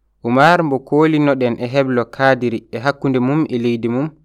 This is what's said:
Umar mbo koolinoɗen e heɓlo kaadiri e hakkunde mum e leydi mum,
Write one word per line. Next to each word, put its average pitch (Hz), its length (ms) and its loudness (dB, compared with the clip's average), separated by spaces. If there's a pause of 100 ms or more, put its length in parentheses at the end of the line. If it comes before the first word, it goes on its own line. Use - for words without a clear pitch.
(240)
Umar 151 400 4
mbo 139 160 -2
koolinoɗen 143 800 2
e 123 80 -4
heɓlo 127 380 0
kaadiri 123 640 -2
e 117 80 -8
hakkunde 135 400 -2
mum 139 300 0
e 123 80 -4
leydi 117 320 -2
mum, 139 200 -4 (140)